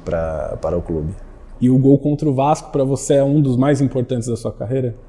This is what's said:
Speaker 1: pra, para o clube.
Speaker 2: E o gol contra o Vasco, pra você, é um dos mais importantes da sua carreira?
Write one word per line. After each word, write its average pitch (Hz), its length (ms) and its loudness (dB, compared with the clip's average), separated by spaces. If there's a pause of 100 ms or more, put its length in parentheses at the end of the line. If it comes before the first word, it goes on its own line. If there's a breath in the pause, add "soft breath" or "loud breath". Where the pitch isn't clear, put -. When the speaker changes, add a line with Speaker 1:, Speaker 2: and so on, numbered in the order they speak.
Speaker 1:
pra, 80 560 -4
para 82 160 -2
o 85 60 -2
clube. 80 320 -6 (460)
Speaker 2:
E 123 100 2
o 127 80 4
gol 135 200 6
contra 147 300 -2
o 135 60 0
Vasco, 143 360 0
pra 139 140 0
você, 139 300 0
é 139 100 4
um 147 160 4
dos 131 160 2
mais 139 240 2
importantes 123 480 -2
da 113 80 -2
sua 110 160 -8
carreira? 123 420 -4 (140)